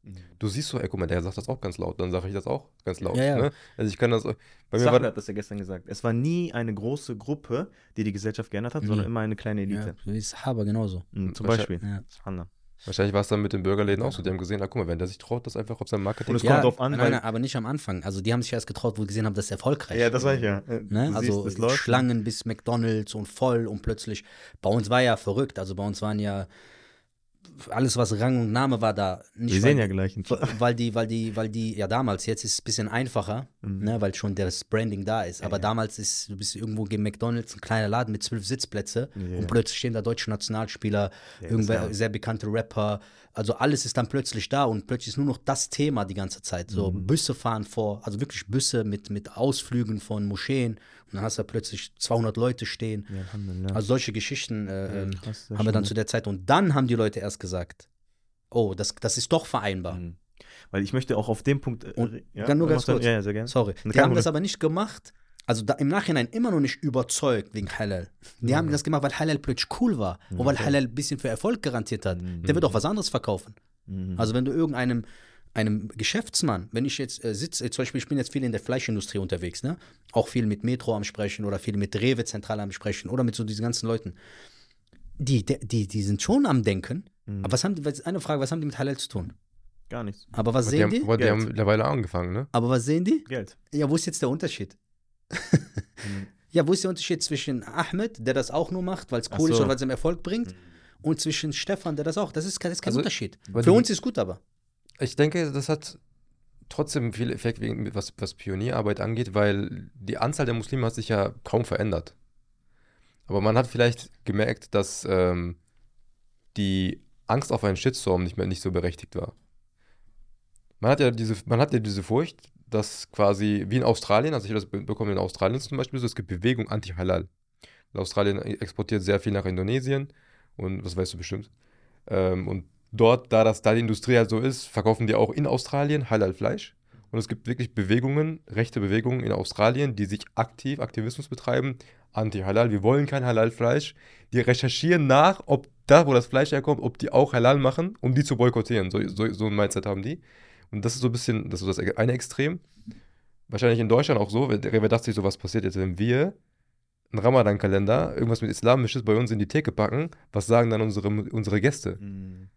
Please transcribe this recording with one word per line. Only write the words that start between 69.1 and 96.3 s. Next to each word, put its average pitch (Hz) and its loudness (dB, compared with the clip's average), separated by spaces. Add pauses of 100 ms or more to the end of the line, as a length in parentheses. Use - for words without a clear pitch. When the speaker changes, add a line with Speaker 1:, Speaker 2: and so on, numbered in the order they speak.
Speaker 3:
Halal 156 0
plötzlich 135 -4 (120)
cool 233 4
war 95 -2 (100)
Speaker 1:
Mhm. 90 -6
Speaker 3:
und 123 2
weil 139 4
Speaker 1:
Okay. 107 -2
Speaker 3:
Halal 139 4
ein 120 -4
bisschen 143 -4
für 135 -4
Erfolg 208 -2
garantiert 120 -4
hat. 90 0
Speaker 1:
Mhm. 90 -6
Speaker 3:
Der 113 2
wird 165 4
auch - 2
was 107 4
anderes 196 0
verkaufen. 107 -2 (320)
Speaker 1:
Mhm. 92 -6
Speaker 3:
Also 110 2
wenn 127 2
du 135 -2
irgendeinem, 127 0 (480)
einem 107 0
Geschäftsmann, 110 -2
wenn 117 -2
ich 143 -2
jetzt, - -8
äh, 113 -2
sitze, - -6
äh, 120 -2
zum - -6
Beispiel, 127 -4
ich - -10
bin 143 0
jetzt 127 -2
viel 135 -2
in 120 -2
der 104 -4
Fleischindustrie 120 -4
unterwegs, 90 -4
ne? 156 -4 (340)
Auch - 2
viel 120 0
mit 104 0
Metro 120 -2
am 104 -2
Sprechen 104 -6
oder 101 -2
viel 101 -4
mit 101 -2
Rewe 120 0
Zentrale 104 -6
am 101 -6
Sprechen - -6
oder 127 0
mit 113 0
so - -4
diesen 107 -4
ganzen 117 -2
Leuten. 110 -4 (1000)
Die, 127 0
de-, 135 0
die, 107 -2
die 104 -4
sind 101 0
schon 269 4
am 139 4
Denken, 107 -2 (200)
Speaker 1:
Mhm. 101 -8
Speaker 3:
aber 98 0
was 127 2
haben 196 0
die, 151 -6
was, 143 -4
eine 170 -4
Frage, 151 -2
was 131 -2
haben 165 -2
die 151 -2
mit 135 -6
Halal 139 -2
zu - -8
tun? 90 -6 (560)
Speaker 1:
Gar 120 -8
nichts. 101 -10
Speaker 3:
Aber 113 0
was 123 2
Speaker 2:
Aber 107 2
die 143 2
Speaker 3:
sehen 156 4
Speaker 2:
haben, 175 4
Speaker 3:
die? 226 0
Speaker 2:
aber 110 2
die 123 2
haben 107 2
Speaker 1:
Geld. 110 -2
Speaker 2:
mittlerweile 107 2
angefangen, 92 -2
ne? 127 -4
Speaker 3:
Aber 117 2
was 123 2
sehen 156 2
die? 311 2
Speaker 1:
Geld. 120 -8 (160)
Speaker 3:
Ja, 147 0
wo 151 4
ist 160 0
jetzt 160 -6
der 139 2
Unterschied? 143 -4 (540)
<laughs> - -6 (680)
Speaker 1:
Mhm. 98 -6 (240)